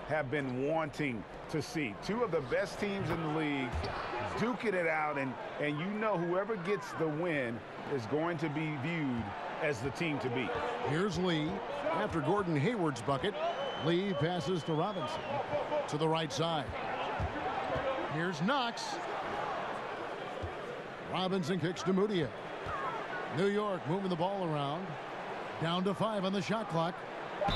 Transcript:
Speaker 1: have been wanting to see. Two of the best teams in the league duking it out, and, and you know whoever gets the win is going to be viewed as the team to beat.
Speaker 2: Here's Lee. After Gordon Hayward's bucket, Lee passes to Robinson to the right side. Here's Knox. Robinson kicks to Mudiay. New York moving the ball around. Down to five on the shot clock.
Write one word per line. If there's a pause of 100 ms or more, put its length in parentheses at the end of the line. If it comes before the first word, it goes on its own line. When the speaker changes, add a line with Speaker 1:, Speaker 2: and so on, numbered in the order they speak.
Speaker 1:
have
been
wanting (280)
to
see. (100)
Two
of
the
best
teams
in
the
league (720)
duking
it
out,
and, (280)
and
you (120)
know
whoever
gets
the
win (360)
is
going
to
be
viewed (400)
as
the
team
to
beat. (380)
Speaker 2:
Here's
Lee. (420)
After
Gordon
Hayward's
bucket, (500)
Lee
passes
to
Robinson (680)
to
the
right
side. (1500)
Here's
Knox. (2250)
Robinson
kicks
to
Mudiay. (1080)
New
York
moving
the
ball
around. (760)
Down
to
five
on
the
shot
clock. (600)